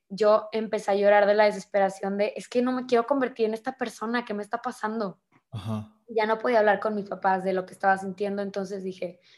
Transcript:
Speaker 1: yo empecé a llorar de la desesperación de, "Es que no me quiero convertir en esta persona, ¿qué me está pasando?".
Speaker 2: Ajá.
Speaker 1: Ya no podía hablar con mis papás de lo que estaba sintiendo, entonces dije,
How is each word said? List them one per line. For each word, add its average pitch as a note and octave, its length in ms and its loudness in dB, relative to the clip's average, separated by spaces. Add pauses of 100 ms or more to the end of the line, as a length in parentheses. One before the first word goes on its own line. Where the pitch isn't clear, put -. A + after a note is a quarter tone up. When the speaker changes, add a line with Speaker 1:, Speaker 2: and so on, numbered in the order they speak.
Speaker 1:
yo G#3 440 2
empecé A3 380 -2
a G3 40 2
llorar G3+ 320 6
de G#3 80 4
la G#3+ 100 6
desesperación G3 720 0
de, G#3 180 0
"Es G3+ 140 -12
que B3 120 0
no B3 100 0
me B3+ 160 -4
quiero A#3+ 200 2
convertir B3+ 400 0
en G#3+ 80 -2
esta B3 220 -8
persona, A#3+ 480 -4
¿qué A3 80 -8
me G#3 100 -6
está A#3 180 -6
pasando?". G#3+ 600 -6 (300)
Speaker 2:
Ajá. A2 240 -8 (320)
Speaker 1:
Ya G#3+ 200 -2
no A3 100 0
podía A#3 220 2
hablar G#3 200 4
con G#3+ 160 -2
mis G3+ 140 -6
papás F#3+ 340 0
de F#3 100 0
lo F#3 120 -2
que F#3 80 -18
estaba G3 240 2
sintiendo, G3 460 -6
entonces G3 400 -8
dije, F#3 360 -8 (180)